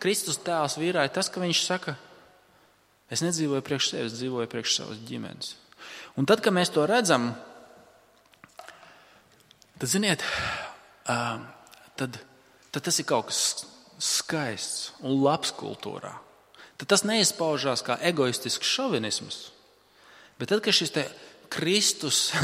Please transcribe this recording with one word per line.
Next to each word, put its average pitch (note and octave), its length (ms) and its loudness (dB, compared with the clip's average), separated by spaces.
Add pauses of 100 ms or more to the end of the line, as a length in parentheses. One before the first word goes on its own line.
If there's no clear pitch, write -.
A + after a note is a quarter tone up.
Kristus F#3 420 -2
tēls D#3 380 0
vīrā E3 260 2
ir - 80 -8
tas, F#3+ 160 0
ka F3+ 100 -4
viņš F3 240 2
saka: F3+ 300 -2 (1120)
"Es A#2+ 160 -2
nedzīvoju D3+ 400 0
priekš - 300 0
sevis, A#2 240 -4
dzīvoju B2 320 -2
priekš - 260 -2
savas G#2+ 320 -8
ģimenes." - 460 -10 (640)
Un C#3 100 4
tad, A3 160 6
kad G#3 80 6
mēs F3+ 200 4
to D3+ 120 4
redzam, E3 460 4 (2500)
tad, B2 100 -2
ziniet, G3 340 2 (840)
ā, A#2 320 0 (560)
tad, B2+ 240 -6 (520)
tad C#3+ 120 -4
tas F3 160 2
ir - 80 -4
kaut A#2+ 240 2
kas - 340 -2 (340)
skaists - 920 -4 (120)
un C3+ 200 2
labs D3 280 4
kultūrā. G2+ 640 -8 (640)
Tad C#3+ 80 -10
tas G3 160 6
neizpaužās D#3+ 800 2
kā B2 140 0 (100)
egoistisks B2+ 640 2
šovinisms, A2+ 800 -2 (920)
bet B2 120 -6
tad, G#3+ 120 2
kad G#3 120 4
šis D#3+ 200 0
te D3 80 2 (480)
Kristus E3 800 2 (140)